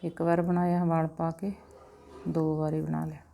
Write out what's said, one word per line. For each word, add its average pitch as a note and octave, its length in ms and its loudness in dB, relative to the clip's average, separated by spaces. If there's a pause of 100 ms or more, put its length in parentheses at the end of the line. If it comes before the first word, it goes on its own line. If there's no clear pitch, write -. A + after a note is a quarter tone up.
ਇੱਕ E3+ 180 -6
ਵਾਰ E3+ 200 4
ਬਣਾਇਆ F3 420 2
ਵਲ E3 240 2
ਪਾ E3 240 -4
ਕੇ, G3 200 -6 (760)
ਦੋ D#3 300 0
ਵਾਰੀ D#3 240 0
ਬਣਾ D#3 240 -2
ਲਿਆ। D#3 140 -8 (140)